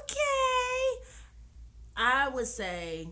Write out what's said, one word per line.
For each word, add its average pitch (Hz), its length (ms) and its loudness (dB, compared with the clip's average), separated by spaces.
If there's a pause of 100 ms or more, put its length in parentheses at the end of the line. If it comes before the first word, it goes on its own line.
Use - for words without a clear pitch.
"Okay." 523 1040 2 (880)
I 254 320 4
would 254 180 -2
say 170 640 -4